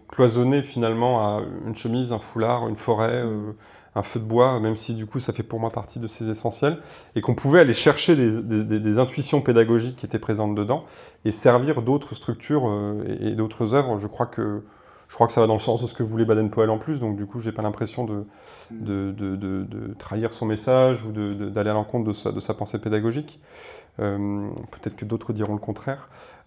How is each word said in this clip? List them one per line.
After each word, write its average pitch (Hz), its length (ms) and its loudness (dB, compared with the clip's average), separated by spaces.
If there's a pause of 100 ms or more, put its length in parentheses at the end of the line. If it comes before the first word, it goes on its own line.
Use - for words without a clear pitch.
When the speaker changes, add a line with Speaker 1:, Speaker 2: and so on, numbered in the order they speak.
Speaker 1:
cloisonné, 123 540 4
finalement, 117 580 0
à 104 200 0 (260)
une 110 80 -6
chemise, 120 360 -2
un 113 80 -2
foulard, 117 480 0
une 110 80 -4
forêt, 113 480 0
euh, 107 300 -4 (400)
un 101 80 -2
feu - 180 -4
de 110 60 -6
bois, 123 340 4
même 110 160 0
si 117 200 -6
du 110 100 -8
coup 113 140 -6
ça 123 120 -4
fait - 120 -4
pour 117 160 -6
moi 113 100 -2
partie 113 300 -8
de 117 80 -6
ces 110 220 -6
essentiels, 120 500 -2 (360)
et - 60 -2
qu'on 117 140 2
pouvait 143 240 6
aller 131 160 8
chercher - 400 4
des, 117 260 4
des, 107 220 0
des, 107 160 0
des 107 200 2
intuitions 131 420 0
pédagogiques 117 560 4
qui - 100 -12
étaient 110 120 -2
présentes 107 360 0
dedans, 104 300 0 (380)
et 110 80 0
servir 123 520 4
d'autres 135 320 0
structures, 127 520 -2
euh, 104 360 -2 (180)
et, 107 80 -2
et 110 60 -2
d'autres 110 400 0
œuvres. 127 240 2
Je 104 80 -6
crois 120 180 -2
que, 107 380 -6 (460)
je - 60 -20
crois 117 120 4
que - 60 -2
ça 120 80 4
va 113 60 6
dans 110 80 4
le 107 40 0
sens 113 220 -2
de 123 60 -4
ce - 60 -10
que - 100 -4
voulait 113 200 0
Baden-Powell 110 460 2
en 110 80 0
plus, 143 240 -6
donc 107 160 -2
du 104 80 -6
coup 117 160 -10
j'ai 110 100 -6
pas 107 100 -8
l'impression 107 420 -4
de, 107 220 -6 (460)
Speaker 2:
Mm. 110 140 -10
Speaker 1:
de, 98 260 -2
de, 98 240 -6
de, 95 280 -4
de 104 320 -10
trahir 110 380 -6
son - 120 -8
message 127 580 2
ou 110 80 -8
de, 104 220 -4
de, 101 160 -6
d'aller 104 220 -2
à - 20 0
l'encontre 110 340 -2
de 104 60 0
sa, 101 180 -6
de 101 80 -6
sa 107 140 -4
pensée 107 260 -8
pédagogique. 113 640 -4 (560)
Euh, 101 480 -4 (240)
peut-être - 240 -12
que - 80 -12
d'autres 110 300 -6
diront 104 180 -2
le 104 80 -2
contraire. 135 480 -10 (400)